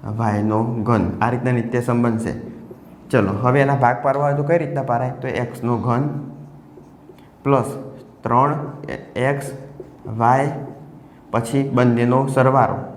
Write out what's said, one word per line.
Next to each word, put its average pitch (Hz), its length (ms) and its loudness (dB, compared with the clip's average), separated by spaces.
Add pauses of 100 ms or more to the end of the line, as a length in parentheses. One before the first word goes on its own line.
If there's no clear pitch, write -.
(180)
વાયનો 107 420 2 (260)
ઘન. 110 180 4 (180)
આ 117 120 2
રીતના 127 240 0
નિત્યસમ 120 460 0
બનશે. 110 280 0 (760)
ચલો, 101 220 2 (100)
હવે 127 240 4
એના 139 160 2
ભાગ 127 220 4
પાડવા 143 260 2
હોય 143 80 0
તો 147 100 -2
કઈ 170 100 4
રીતના 143 340 -2
પાડાય? 127 280 -2
તો 131 80 -6 (140)
એક્સનો 120 340 -2 (120)
ઘન 123 160 2 (1400)
પ્લસ 139 260 2 (540)
ત્રણ 127 300 2 (760)
એક્સ 143 240 -4 (680)
વાય, 131 300 4 (840)
પછી 117 300 0 (140)
બંનેનો 120 420 4 (160)
સરવાળો 131 440 4 (180)